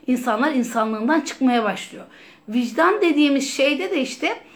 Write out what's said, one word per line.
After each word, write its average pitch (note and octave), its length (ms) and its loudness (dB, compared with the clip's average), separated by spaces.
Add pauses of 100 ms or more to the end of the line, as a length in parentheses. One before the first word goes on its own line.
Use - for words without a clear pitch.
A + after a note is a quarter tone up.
insanlar B3+ 460 0
insanlığından A#3 680 0
çıkmaya A#3+ 440 0
başlıyor. F#3 400 -6 (440)
Vicdan B3 520 0
dediğimiz C#4+ 540 2
şeyde D4 360 0
de D#4+ 100 0
işte, F4 360 -4 (200)